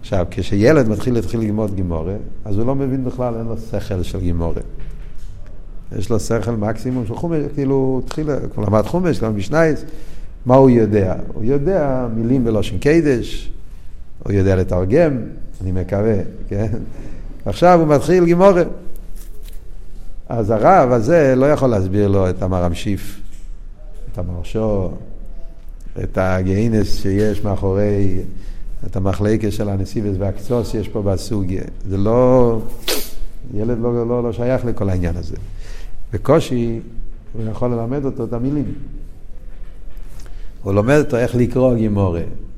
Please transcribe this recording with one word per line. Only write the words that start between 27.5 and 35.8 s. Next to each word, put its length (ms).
את 100
המחלקה 560
של 180
הנסיבס 500
והקצוס 520
שיש 160
פה 140
בסוגיה. 640
זה 80
לא, 600
ילד 260
לא, 280
לא, 160
לא 100
שייך 320
לכל 240
העניין 280
הזה. 180